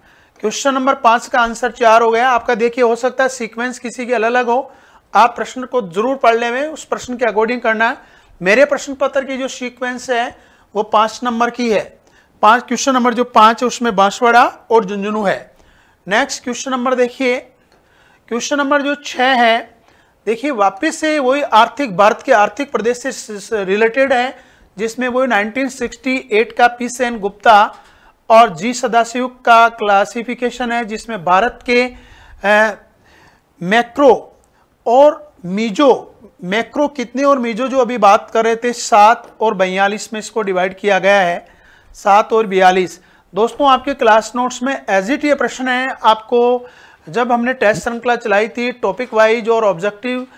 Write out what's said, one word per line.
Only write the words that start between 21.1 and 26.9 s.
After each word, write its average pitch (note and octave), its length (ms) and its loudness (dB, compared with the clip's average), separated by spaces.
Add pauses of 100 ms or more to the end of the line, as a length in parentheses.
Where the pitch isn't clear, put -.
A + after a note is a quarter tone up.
वही C4+ 220 0
आर्थिक, A#3 560 0
भारत G#3+ 240 2
के C4+ 100 -2
आर्थिक A3 400 0
प्रदेश A#3+ 260 -4
से B3+ 140 -8
स-, - 200 -14
स-, G3+ 220 -10
रिलेटेड A3+ 600 0
है, C4 240 -2 (400)
जिसमें A3+ 300 -6
वो B3+ 180 -2
नाइनटीन A3+ 440 -2
सिक्सटी B3+ 600 -6
एट A3+ 200 0
का A#3+ 160 2
पी A#3+ 220 -4
सेन A#3+ 300 -6